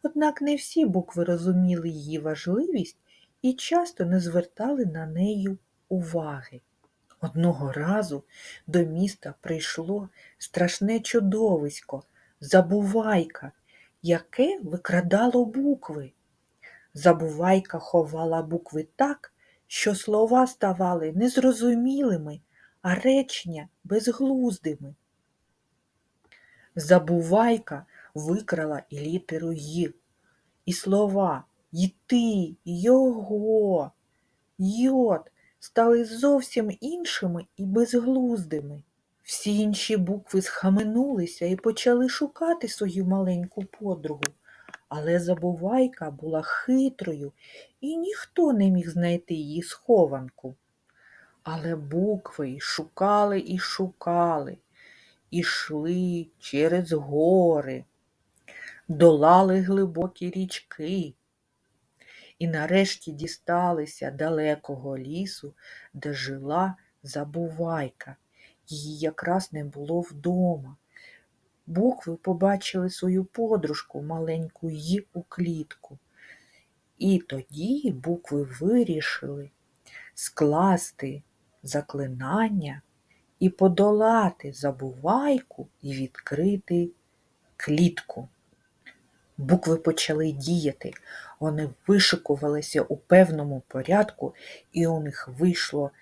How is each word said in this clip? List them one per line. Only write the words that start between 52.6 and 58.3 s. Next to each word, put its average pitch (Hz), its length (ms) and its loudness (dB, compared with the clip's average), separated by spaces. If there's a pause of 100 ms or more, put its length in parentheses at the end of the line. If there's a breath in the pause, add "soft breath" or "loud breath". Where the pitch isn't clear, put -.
шукали, 202 800 0
і 185 180 -6
шукали, 170 1000 -2 (720 soft breath)
ішли 170 960 -2 (120)
через 165 540 0
гори, 147 920 2 (1040 loud breath)